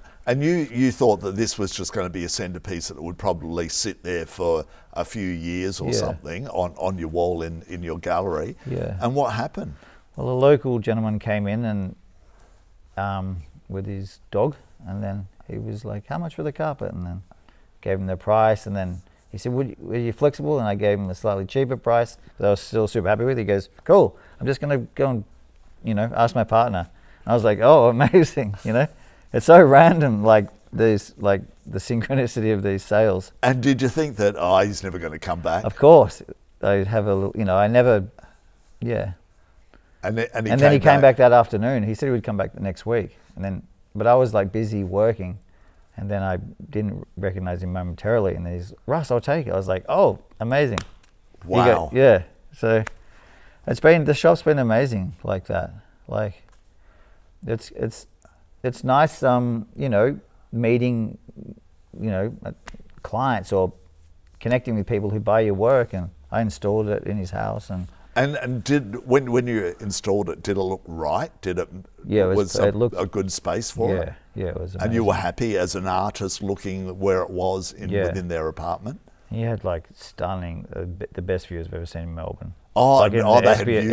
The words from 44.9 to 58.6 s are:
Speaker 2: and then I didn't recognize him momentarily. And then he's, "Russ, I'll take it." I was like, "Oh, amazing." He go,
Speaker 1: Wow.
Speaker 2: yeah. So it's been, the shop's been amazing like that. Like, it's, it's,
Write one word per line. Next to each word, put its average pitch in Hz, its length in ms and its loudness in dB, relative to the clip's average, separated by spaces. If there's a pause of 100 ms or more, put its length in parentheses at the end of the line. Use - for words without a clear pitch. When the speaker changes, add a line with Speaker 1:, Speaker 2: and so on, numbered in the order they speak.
Speaker 2:
and 101 140 -8
then 98 120 -4
I 95 160 -2 (320)
didn't 101 360 -6 (100)
recognize 92 460 -6
him 90 100 -6
momentarily. 92 640 -2
And 87 120 -8
then 87 80 -8
he's, 90 180 -12 (140)
"Russ, 147 240 -2
I'll 120 100 0
take 143 260 -2
it." 95 60 -6
I 92 40 0
was 95 120 -4
like, 92 200 -4
"Oh, 156 300 2 (220)
amazing." 123 380 0 (640)
He 87 120 -14
go, - 20 2
Speaker 1:
Wow. 92 360 4
Speaker 2:
yeah. 117 300 6 (300)
So 113 300 2 (840)
it's - 140 -2
been, 160 240 6
the 147 100 2
shop's 165 280 4
been 151 160 2
amazing 113 640 0
like 95 240 -4
that. 90 240 -4 (380)
Like, 107 340 -6 (1040)
it's, 117 260 -6
it's, - 340 -8 (560)